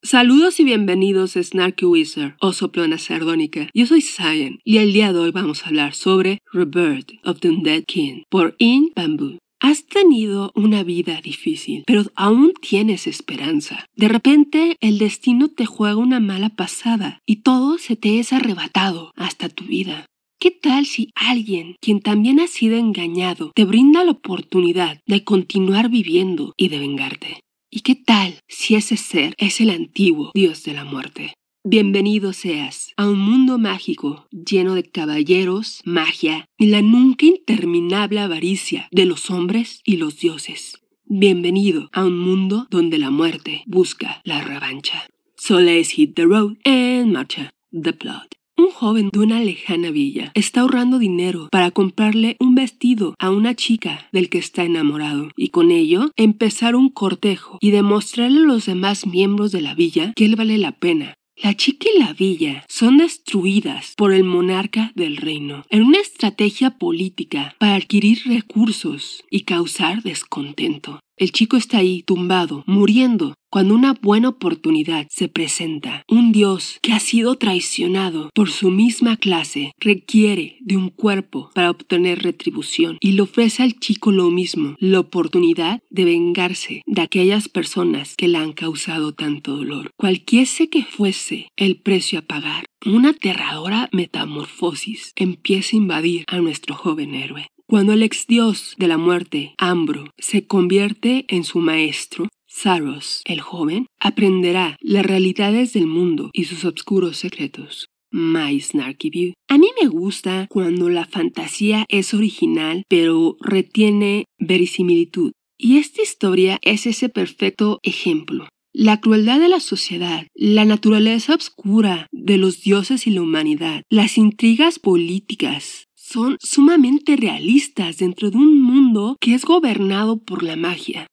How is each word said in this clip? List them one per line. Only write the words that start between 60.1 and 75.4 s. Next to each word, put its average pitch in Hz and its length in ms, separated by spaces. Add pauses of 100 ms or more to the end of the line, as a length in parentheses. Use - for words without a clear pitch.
que 214 100
él 220 100
vale 214 220
la 175 140
pena. 160 420 (220)
La 202 180
chica - 400
y 381 60
la 294 140
villa 160 540
son 247 300
destruidas 208 1000
por 202 160
el 190 120
monarca 185 720
del 151 220
reino 143 520
en 214 140
una 302 160
estrategia 220 800
política 165 800
para 208 160
adquirir 202 500
recursos 220 1040
y 190 120
causar 175 600
descontento. 147 960 (160)
El 185 160
chico 226 260
está 226 220
ahí, 185 240
tumbado, 180 640
muriendo, 214 640 (160)
cuando 196 240
una 262 200
buena 220 360
oportunidad 160 800
se - 180
presenta. 156 800